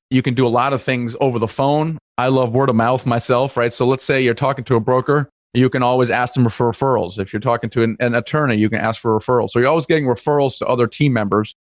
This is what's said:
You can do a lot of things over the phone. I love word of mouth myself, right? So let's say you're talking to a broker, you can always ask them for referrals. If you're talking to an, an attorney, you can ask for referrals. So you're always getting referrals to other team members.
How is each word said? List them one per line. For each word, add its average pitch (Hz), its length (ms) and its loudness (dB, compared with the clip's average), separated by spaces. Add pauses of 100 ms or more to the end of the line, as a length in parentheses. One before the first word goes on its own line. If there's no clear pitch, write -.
You 131 140 2
can 135 100 -2
do 123 140 2
a - 20 4
lot 123 240 0
of 131 100 -2
things 120 380 -4
over 127 180 0
the 110 80 0
phone. 147 520 -2 (180)
I 123 120 0
love 127 260 2
word 131 160 2
of 113 60 2
mouth 120 280 0
myself, 123 540 0
right? 117 120 2
So 123 160 -2
let's 131 160 0
say 135 200 0
you're 120 100 2
talking 135 320 -4
to 131 100 0
a 117 60 2
broker, 131 480 0 (240)
you 127 160 4
can 131 140 -2
always 123 280 2
ask 123 220 -2
them 120 160 2
for 117 240 -2
referrals. 110 460 -2
If 98 160 -6
you're 107 60 -4
talking 120 300 -2
to 117 120 0
an, 113 180 0
an 120 140 0
attorney, 127 420 0
you 107 140 2
can 113 100 -2
ask 110 200 -4
for 110 160 0
referrals. 120 340 0
So - 80 -2
you're 123 100 4
always 160 160 0
getting 156 200 0
referrals 135 540 0
to - 80 -8
other 120 200 2
team 143 260 0
members. 107 420 0 (200)